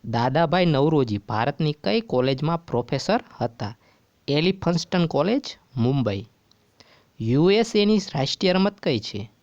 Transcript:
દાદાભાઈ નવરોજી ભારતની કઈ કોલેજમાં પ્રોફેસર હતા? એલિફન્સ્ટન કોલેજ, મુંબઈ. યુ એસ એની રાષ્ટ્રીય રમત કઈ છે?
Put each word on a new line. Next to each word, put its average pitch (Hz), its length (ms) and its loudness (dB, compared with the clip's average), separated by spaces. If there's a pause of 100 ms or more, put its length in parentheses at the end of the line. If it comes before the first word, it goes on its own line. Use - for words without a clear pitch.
દાદાભાઈ 143 600 2
નવરોજી 139 520 2
ભારતની 135 640 -2
કઈ 220 180 0
કોલેજમાં 143 640 -2
પ્રોફેસર 139 580 -2 (180)
હતા? 117 340 -6 (520)
એલિફન્સ્ટન 170 800 0
કોલેજ, 175 340 0 (360)
મુંબઈ. 113 500 0 (920)
યુ 131 300 2
એસ 220 260 2
એની 208 260 4 (140)
રાષ્ટ્રીય 160 380 0
રમત 196 260 0
કઈ 123 200 -2
છે? 107 300 -10 (140)